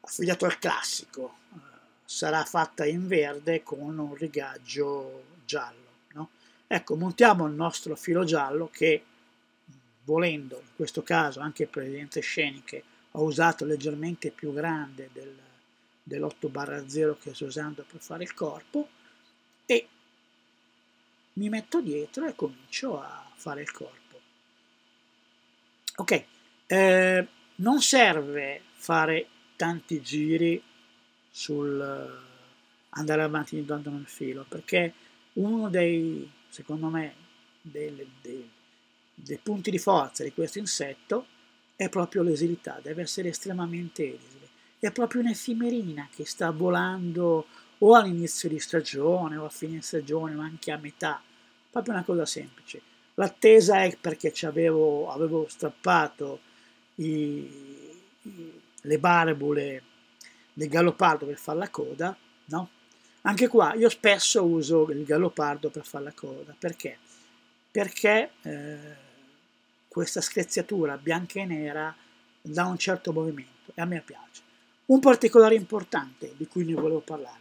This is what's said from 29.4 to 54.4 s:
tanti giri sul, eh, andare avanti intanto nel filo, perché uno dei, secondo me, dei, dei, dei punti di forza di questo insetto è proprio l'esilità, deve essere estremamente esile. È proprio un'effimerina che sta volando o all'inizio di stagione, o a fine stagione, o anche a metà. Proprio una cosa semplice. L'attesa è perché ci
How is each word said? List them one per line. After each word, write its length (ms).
tanti 440
giri 640
sul, 500
eh, 680
andare 320
avanti 360
intanto 320
nel 160
filo, 420
perché 460
uno 340
dei, 600
secondo 400
me, 260
dei, 500
dei, 280
dei 240
punti 320
di 80
forza 440
di 100
questo 260
insetto 680
è 120
proprio 340
l'esilità, 600
deve 200
essere 260
estremamente 880
esile. 340
È 120
proprio 300
un'effimerina 880
che 160
sta 240
volando 960
o 160
all'inizio 540
di 100
stagione, 800
o 80
a 60
fine 320
stagione, 520
o 60
anche 300
a 60
metà. 460
Proprio 240
una 100
cosa 220
semplice. 540
L'attesa 680
è 160
perché 340
ci 140